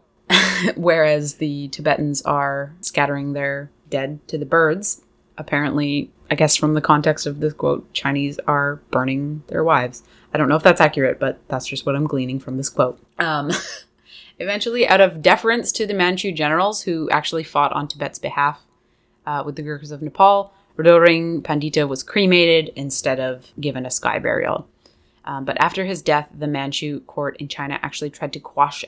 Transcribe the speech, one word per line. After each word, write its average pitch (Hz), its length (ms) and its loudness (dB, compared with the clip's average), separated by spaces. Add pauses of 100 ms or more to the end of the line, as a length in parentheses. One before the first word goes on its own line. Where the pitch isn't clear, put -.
(300)
<laughs> 185 460 2
whereas 156 600 2
the 143 340 -6
Tibetans 147 540 -2
are 143 580 -2
scattering 143 500 -2
their 143 400 -6 (180)
dead 143 380 -4
to 160 100 -6
the 143 80 -4
birds, 165 580 2 (340)
apparently, 143 720 -2 (180)
I 151 60 2
guess 147 220 4
from 156 160 2
the 151 80 2
context 151 460 2
of 143 120 -6
this 151 140 -2
quote, 143 400 -2
Chinese 143 520 -4
are 143 360 0 (100)
burning 139 560 -2
their 165 160 -2
wives. 131 400 0 (300)
I - 40 0
don't 135 120 2
know 147 80 4
if 156 60 -2
that's 190 180 8
accurate, 147 360 2
but 135 300 -2
that's 131 180 -4
just - 200 -8
what 139 100 0
I'm 147 120 0
gleaning 131 340 -4
from 131 160 -8
this 131 100 -6
quote. - 320 -2 (200)
Um, 151 320 -2 (420)
<laughs> - 460 -20
eventually, 214 460 -2
out 190 140 4
of 180 220 4
deference 226 520 2
to 214 140 -4
the 208 60 -4
Manchu 185 400 0
generals 165 480 0
who 160 280 -4
actually 160 360 -2
fought 143 260 2
on 143 160 -4
Tibet's 143 320 -8
behalf, 143 420 -2 (640)
uh, 147 200 -4
with 143 100 -8
the 156 60 -10
Gurkhas 147 300 -10
of 143 100 -12
Nepal, 196 500 2 (240)
Rodoring 165 680 6
Pandita 147 460 -2
was 135 160 -6
cremated 170 720 4
instead 135 460 -4
of 127 400 -8
given 131 240 -4
a 127 60 -6
sky - 280 -2
burial. - 480 -2 (560)
Um, 135 220 -8
but 139 160 -4
after 180 240 0
his 180 160 -6
death, 147 260 0 (100)
the 147 100 -6
Manchu 143 540 -6
court - 360 -8
in 143 100 -10
China 143 340 -8
actually - 280 -8
tried 147 240 -10
to 147 80 -12
quash - 460 -2